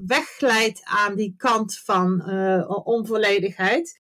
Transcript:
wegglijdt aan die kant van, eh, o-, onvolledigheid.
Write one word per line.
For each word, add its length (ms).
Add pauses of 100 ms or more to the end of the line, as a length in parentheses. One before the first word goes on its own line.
wegglijdt 800
aan 320
die 220
kant 420
van, 420
eh, 500
o-, 120
onvolledigheid. 1160 (140)